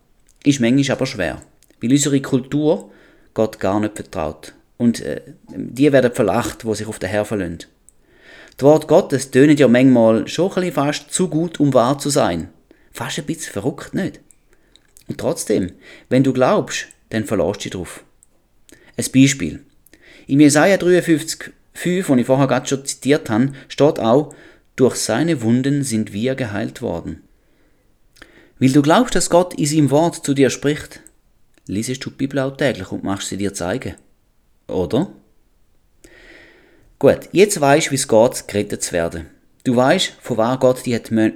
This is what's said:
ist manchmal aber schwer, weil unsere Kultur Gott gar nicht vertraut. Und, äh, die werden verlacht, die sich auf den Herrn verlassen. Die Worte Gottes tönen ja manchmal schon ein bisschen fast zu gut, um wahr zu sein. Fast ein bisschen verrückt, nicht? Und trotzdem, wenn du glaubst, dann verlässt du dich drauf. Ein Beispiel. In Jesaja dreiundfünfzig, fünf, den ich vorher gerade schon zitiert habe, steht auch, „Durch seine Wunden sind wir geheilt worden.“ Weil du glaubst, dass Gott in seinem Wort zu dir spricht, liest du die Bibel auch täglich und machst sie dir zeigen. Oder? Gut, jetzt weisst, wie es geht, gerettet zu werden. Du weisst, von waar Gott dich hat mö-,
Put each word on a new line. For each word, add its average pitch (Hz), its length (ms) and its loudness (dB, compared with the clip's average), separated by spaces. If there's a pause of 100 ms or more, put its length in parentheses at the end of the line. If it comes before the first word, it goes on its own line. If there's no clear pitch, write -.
(460)
ist 143 160 2
manchmal 131 340 2
aber 131 100 -4
schwer, 78 360 -6 (400)
weil 120 100 -2
unsere 143 300 2
Kultur 151 680 -2 (420)
Gott 110 260 -2
gar 101 200 0
nicht 107 160 -4
vertraut. - 580 -10 (240)
Und, 117 240 0
äh, - 200 -8 (280)
die 135 420 -2
werden 123 220 2
verlacht, 104 500 -2
die 110 120 -4
sich 107 120 -10
auf 107 120 -10
den 92 100 -6
Herrn 104 160 -2
verlassen. 87 400 -6 (920)
Die 123 40 -6
Worte 151 240 4
Gottes 143 440 2
tönen 143 260 6
ja 139 100 6
manchmal 117 600 6
schon 185 240 -2
ein - 40 -6
bisschen 180 180 -2
fast 147 380 -4
zu 185 160 -2
gut, 165 320 -4
um 143 140 2
wahr 127 240 2
zu 143 120 -6
sein. 90 400 0 (420)
Fast 123 280 -10
ein 151 60 -8
bisschen - 280 -10
verrückt, - 400 -8
nicht? - 260 -6 (880)
Und - 100 -10
trotzdem, 101 540 -4 (380)
wenn 131 140 4
du 131 80 0
glaubst, 135 560 0 (220)
dann 110 160 -4
verlässt 85 360 -2
du - 20 -12
dich - 80 -10
drauf. - 320 -12 (920)
Ein 117 140 -4
Beispiel. 131 520 2 (640)
In 139 120 2
Jesaja 151 380 6
dreiundfünfzig, 170 760 0 (220)
fünf, 180 340 -4
den 127 120 4
ich 113 60 0
vorher 131 220 2
gerade 123 200 -2
schon 135 180 -4
zitiert 147 440 -2
habe, 127 240 0 (140)
steht - 320 2
auch, 143 360 2 (400)
„Durch 120 200 2
seine 139 460 -2
Wunden 131 420 0
sind 110 300 -4
wir 123 220 -2
geheilt 120 460 -8
worden.“ 82 420 -8 (1400)
Weil 131 140 2
du 147 80 6
glaubst, 185 340 2
dass 180 140 0
Gott 180 240 2
in - 120 -4
seinem 147 240 2
Wort 165 340 0
zu 143 100 0
dir 135 160 2
spricht, - 500 -6 (680)
liest 113 400 -6
du 113 40 -10
die - 80 -18
Bibel 139 220 -4
auch 135 180 -4
täglich 113 340 -4
und - 140 -8
machst 98 240 -6
sie 95 80 -8
dir 98 160 -4
zeigen. 95 420 -6 (720)
Oder? 107 440 -2 (1900)
Gut, - 320 2
jetzt 185 300 4
weisst, 143 300 4
wie 135 40 -2
es 135 140 -2
geht, 117 380 4
gerettet - 360 -4
zu - 80 -8
werden. 82 360 -4 (360)
Du 127 120 0
weisst, 143 460 2
von 117 160 -8
waar 123 220 0
Gott 127 260 2
dich 123 80 -4
hat - 180 -6
mö-, 110 240 2